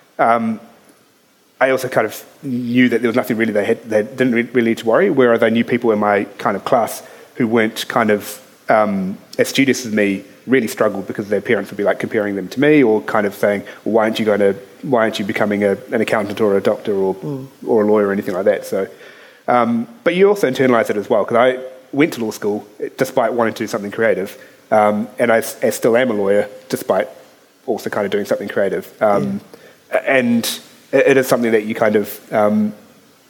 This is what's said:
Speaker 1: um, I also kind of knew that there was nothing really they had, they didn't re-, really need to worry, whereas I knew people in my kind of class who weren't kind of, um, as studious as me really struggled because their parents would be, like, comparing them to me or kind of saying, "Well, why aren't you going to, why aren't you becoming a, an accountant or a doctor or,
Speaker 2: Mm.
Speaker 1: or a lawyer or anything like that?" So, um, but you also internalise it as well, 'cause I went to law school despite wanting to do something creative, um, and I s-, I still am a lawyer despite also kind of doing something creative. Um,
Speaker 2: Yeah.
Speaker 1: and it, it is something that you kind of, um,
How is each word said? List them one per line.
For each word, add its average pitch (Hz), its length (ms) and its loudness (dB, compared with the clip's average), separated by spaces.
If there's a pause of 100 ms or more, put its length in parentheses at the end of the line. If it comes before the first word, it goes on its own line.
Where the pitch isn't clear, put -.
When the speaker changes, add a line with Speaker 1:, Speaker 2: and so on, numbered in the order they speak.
(200)
Speaker 1:
um, 113 400 0 (1040)
I 131 80 4
also 131 180 0
kind 120 180 0
of - 160 -8 (220)
knew 123 460 2
that 113 120 0
there 120 60 2
was 110 80 0
nothing 123 220 -2
really 110 160 0
they 104 100 0
had, 113 200 -2
they 107 200 0
didn't 127 300 -2
re-, 117 80 2 (120)
really 113 180 2
need 110 80 -4
to 117 60 -10
worry, 147 240 4
whereas 123 320 4
I 117 80 4
knew 117 140 2
people 117 300 0
in 104 60 0
my 104 260 2 (120)
kind 104 200 -2
of - 80 -10
class 110 360 0 (340)
who 123 120 0
weren't 110 400 0
kind 113 240 0
of, - 300 -4 (260)
um, 101 500 0 (200)
as 127 100 0
studious 127 380 0
as 107 80 -8
me 98 320 0 (220)
really 123 200 2
struggled 98 400 -2
because 98 220 -8
their 104 120 0
parents 101 300 -2
would 98 60 -14
be, 101 80 -2
like, 95 120 0
comparing 104 380 -4
them 92 140 -6
to - 100 -6
me 147 240 6
or 110 200 4
kind 107 220 -2
of 98 80 -4
saying, 104 300 0 (220)
"Well, 104 80 -2
why 110 100 4
aren't 110 160 -2
you 110 60 -2
going 104 160 2
to, 98 120 4 (280)
why 123 220 0
aren't 110 140 -2
you 107 80 -4
becoming 104 380 -2
a, 98 140 2 (160)
an 113 80 0
accountant 107 400 -2
or 101 160 4
a 98 40 -2
doctor 107 320 -2
or, 95 220 0
Speaker 2:
Mm. 135 320 -10 (180)
Speaker 1:
or 110 180 2
a - 40 0
lawyer 107 200 2
or 101 40 0
anything 101 240 -4
like 98 100 -2
that?" 104 200 0
So, 98 220 -4 (600)
um, 117 400 2 (160)
but 170 100 0
you 190 140 6
also 170 240 2
internalise 123 380 2
it 104 80 -4
as 98 120 -4
well, 107 140 2
'cause 117 140 0
I 127 200 4 (360)
went 143 200 2
to - 100 -8
law 110 80 -4
school 107 360 -6 (300)
despite 117 360 0
wanting 113 200 0
to 113 100 -8
do 107 40 -6
something 101 240 -8
creative, 101 460 -2 (340)
um, 107 360 2 (120)
and 120 120 2
I 113 60 4
s-, - 260 -4
I 117 60 2
still 113 260 2
am 123 160 2
a - 20 -2
lawyer 104 360 0 (180)
despite - 400 -2 (580)
also 107 240 -6
kind 104 160 -4
of 95 60 -6
doing 101 140 -2
something 104 240 -4
creative. 95 360 -2 (160)
Um, 101 380 0 (520)
Speaker 2:
Yeah. - 280 0
Speaker 1:
and 120 400 0 (320)
it, 135 160 4
it 139 100 4
is 127 100 2
something 120 240 0
that 110 140 2
you 110 100 -4
kind 107 200 2
of, 104 240 -2 (120)
um, 107 420 2 (560)